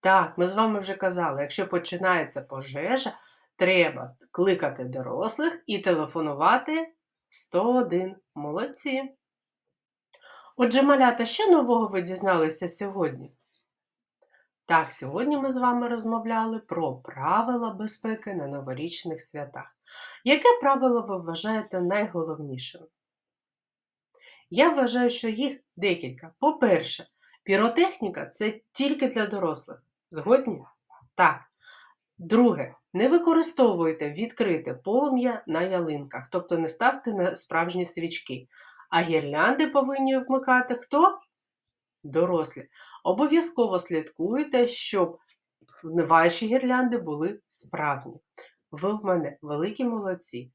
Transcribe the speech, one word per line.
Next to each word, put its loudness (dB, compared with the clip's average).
Так, 4
ми 2
з -2
вами 2
вже -6
казали, -2
якщо -4
починається -2
пожежа, -4
треба 0
кликати 0
дорослих -4
і -4
телефонувати 0
сто 0
один. 0
Молодці! -4
Отже, 4
малята, 4
що 0
нового 4
ви -2
дізналися 0
сьогодні? -4
Так, 2
сьогодні -4
ми -2
з -4
вами 0
розмовляли -2
про -6
правила -2
безпеки -6
на -6
новорічних -8
святах. -14
Яке 4
правило 4
ви -6
вважаєте -4
найголовнішим? -4
Я 6
вважаю, 2
що -4
їх -4
декілька. -4
По-перше, 2
піротехніка — 0
це -2
тільки -2
для -2
дорослих. -6
Згодні? 2
Так. 4
Друге, 2
не 2
використовуйте 2
відкрите -4
полум'я 0
на 0
ялинках, -4
тобто -2
не -2
ставте 0
на 0
справжні -2
свічки. -8
А 2
гірлянди 0
повинні 2
вмикати 2
хто? 4
Дорослі. 0
Обов'язково 2
слідкуйте, 0
щоб -2
ваші 4
гірлянди 2
були -4
справні. -6
Ви -2
в -6
мене 0
великі -4
молодці. -6